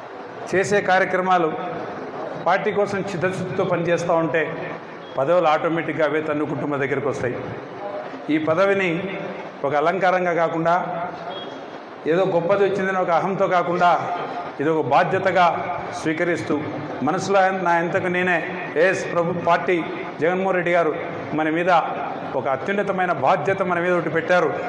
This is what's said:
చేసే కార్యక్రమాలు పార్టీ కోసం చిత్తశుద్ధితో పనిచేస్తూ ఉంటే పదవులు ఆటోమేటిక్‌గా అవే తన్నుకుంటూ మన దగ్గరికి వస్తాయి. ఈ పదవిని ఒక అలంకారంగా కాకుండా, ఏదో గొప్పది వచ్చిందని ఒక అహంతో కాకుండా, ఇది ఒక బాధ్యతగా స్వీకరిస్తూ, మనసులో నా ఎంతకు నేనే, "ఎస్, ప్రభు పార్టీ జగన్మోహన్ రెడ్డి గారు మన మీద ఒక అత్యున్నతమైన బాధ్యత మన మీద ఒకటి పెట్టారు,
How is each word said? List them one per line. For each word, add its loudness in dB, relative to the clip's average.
చేసే 2
కార్యక్రమాలు 2
పార్టీ 2
కోసం 0
చిత్తశుద్ధితో -2
పనిచేస్తూ 0
ఉంటే 2
పదవులు 4
ఆటోమేటిక్‌గా 2
అవే 2
తన్నుకుంటూ -2
మన 0
దగ్గరికి 0
వస్తాయి. -2
ఈ 2
పదవిని 0
ఒక 0
అలంకారంగా 2
కాకుండా, 0
ఏదో 4
గొప్పది 2
వచ్చిందని 0
ఒక 0
అహంతో 2
కాకుండా, 2
ఇది 0
ఒక 2
బాధ్యతగా 2
స్వీకరిస్తూ, 0
మనసులో 2
నా 4
ఎంతకు 0
నేనే, 2
"ఎస్, 2
ప్రభు 0
పార్టీ 2
జగన్మోహన్ 2
రెడ్డి 0
గారు 4
మన 0
మీద 2
ఒక -2
అత్యున్నతమైన 0
బాధ్యత 2
మన 0
మీద 2
ఒకటి 0
పెట్టారు, 2